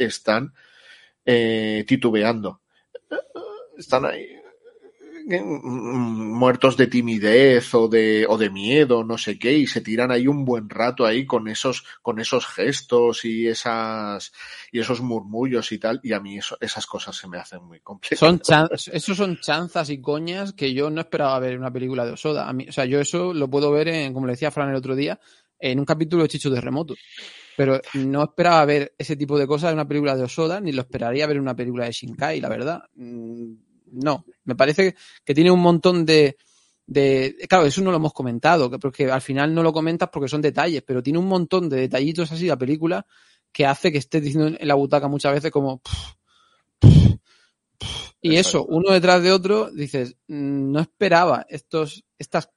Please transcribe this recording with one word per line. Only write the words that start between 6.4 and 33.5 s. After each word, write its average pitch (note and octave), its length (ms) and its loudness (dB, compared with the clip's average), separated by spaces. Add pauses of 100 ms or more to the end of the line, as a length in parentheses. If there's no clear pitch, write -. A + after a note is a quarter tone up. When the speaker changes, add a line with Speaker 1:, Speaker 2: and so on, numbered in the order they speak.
Speaker 1:
de B2+ 100 6
timidez A#2+ 880 4
o A2+ 140 4
de, A2 400 2
o G#2+ 100 2
de A2 100 0
miedo, A#2 560 2
no A2+ 140 -6
sé G2+ 200 -8
qué, A#2+ 140 0
y D3 140 2
se A2+ 160 -4
tiran A2+ 280 -2
ahí B2 180 0
un C#3+ 160 0
buen A2+ 260 -4
rato A#2+ 340 -2
ahí A#2 220 0
con A2 220 -2
esos, A#2+ 360 -6 (160)
con A2 200 -6
esos A#2+ 260 -2
gestos A#2+ 800 0
y A2+ 240 -2
esas, A2 840 -6 (400)
y A#2+ 80 -2
esos A#2 220 -4
murmullos A2+ 720 -4
y G#2+ 60 -6
tal, A2 240 -4
y A2+ 100 -6
a G2+ 80 -4
mí G2+ 180 -12
eso, - 220 -10
esas A2 260 -8
cosas G2 300 -12
se F#2+ 120 -16
me F2 100 -12
hacen F2 260 -18
muy E2+ 160 -20
complicadas. - 380 -8
Speaker 2:
Son E3 220 6
chan-, D#3 280 4 (240)
esos F3+ 240 -6
son F#3 220 -2
chanzas E3 520 -4
y C#3 100 -8
coñas E3+ 540 -6
que C3+ 180 -4
yo C#3 180 -2
no D#3 120 -6
esperaba C#3+ 380 -2
ver B2+ 120 -4
en B2+ 60 -8
una B2+ 140 -8
película B2+ 340 -6
de A#2 60 -8
Osoda. D3 360 -4
A C3 40 -8
mí, C3 160 -8
o - 40 -20
sea, C3+ 140 -2
yo C#3 140 0
eso F3 340 -4
lo C#3 160 -4
puedo C#3+ 220 2
ver D3+ 160 2
en, D3+ 260 -4
como C3 120 -4
le B2 80 -2
decía D3 160 -4
Fran C#3+ 200 -4
el C3+ 60 -2
otro C3 200 -6
día, D#3 240 -4 (380)
en C#3 220 -2
un C#3+ 40 -2
capítulo D#3+ 380 0
de D3+ 80 2
Chicho D3 220 -4
Terremoto. C3 420 -4 (640)
Pero C3+ 240 2 (140)
no C#3 300 0
esperaba E3+ 420 4
ver D3 320 0
ese D3+ 180 -6
tipo C#3+ 220 -2
de C#3+ 80 2
cosas D3+ 240 0
en D#3+ 80 0
una D3 100 -4
película C#3+ 260 0
de C3 100 -2
Osoda, D#3+ 360 -4
ni F3 120 -4
lo B2+ 100 -2
esperaría B2+ 440 -4
ver D3+ 100 0
en C#3 60 -2
una C3 140 -4
película B2 300 -6
de A#2+ 60 -6
Shinkai, C#3 480 -6
la - 100 -4
verdad. B2+ 320 -6 (140)
Mm, A#2 560 -14 (400)